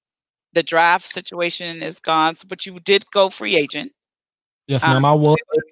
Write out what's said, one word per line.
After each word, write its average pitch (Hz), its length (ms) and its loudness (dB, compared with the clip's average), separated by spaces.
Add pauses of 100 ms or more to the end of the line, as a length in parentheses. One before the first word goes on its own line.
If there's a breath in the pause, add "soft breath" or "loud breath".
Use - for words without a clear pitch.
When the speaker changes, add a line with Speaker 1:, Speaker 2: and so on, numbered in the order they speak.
(540)
Speaker 1:
the 165 100 2
draft 170 440 2
situation 175 760 -8
is 160 180 -10
gone, 160 320 2
s-, - 120 -14
but 185 220 -12
you 180 140 -14
did 196 320 0
go 190 180 2
free 190 260 -6
agent. 147 360 -4 (760)
Speaker 2:
Yes, 135 160 0
Speaker 1:
Um, 160 100 4
Speaker 2:
ma'am. 139 120 2
I 147 80 6
was, 151 240 4 (160)
Speaker 1:
you 156 80 2 (100)